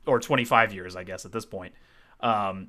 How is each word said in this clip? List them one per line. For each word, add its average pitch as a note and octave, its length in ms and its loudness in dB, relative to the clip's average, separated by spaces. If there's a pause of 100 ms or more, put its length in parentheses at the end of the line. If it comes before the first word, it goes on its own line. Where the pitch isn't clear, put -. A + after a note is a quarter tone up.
or B2+ 140 4
twenty-five A#2+ 540 4
years, F2+ 240 -12
I F#2 80 -10
guess, F#2 200 -10
at F#2 60 -16
this A2+ 140 -6
point. F#2 280 -12 (460)
Um, G2+ 500 -2